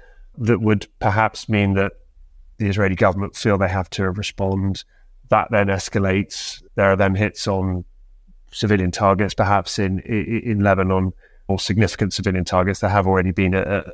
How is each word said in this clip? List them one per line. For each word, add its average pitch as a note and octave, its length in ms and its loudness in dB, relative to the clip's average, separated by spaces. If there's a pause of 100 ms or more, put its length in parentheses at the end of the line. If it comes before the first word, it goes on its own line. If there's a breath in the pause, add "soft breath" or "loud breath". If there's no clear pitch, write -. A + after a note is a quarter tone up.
(380 soft breath)
that A2 240 2
would G#2+ 260 2 (120)
perhaps G#2+ 500 0
mean G2+ 240 2
that G2 200 0 (640)
the G#2 100 -2
Israeli G2 280 0
government G2 400 0
feel G#2 220 2
they F#2+ 100 2
have F#2 220 -4
to F#2+ 220 -2
respond. G2 720 -4 (460)
That G#2 220 2
then G#2 160 2
escalates. G2 920 -2 (140)
There G2 160 4
are G2 40 4
then F#2+ 200 2
hits G#2 320 -2
on F#2+ 360 -2 (680)
civilian G2 400 0
targets, G2 420 2
perhaps G2+ 460 0
in, F#2+ 200 0
in, G#2+ 440 -4
in A2 180 -2
Lebanon, F#2+ 500 2 (360 soft breath)
or G2 120 -2
significant G2 540 0
civilian F#2 320 -2
targets. F#2 340 0
There G2+ 100 0
have G2 180 2
already F#2 240 2
been F#2 240 0
a, F#2+ 60 0
a, G2 180 -2 (140)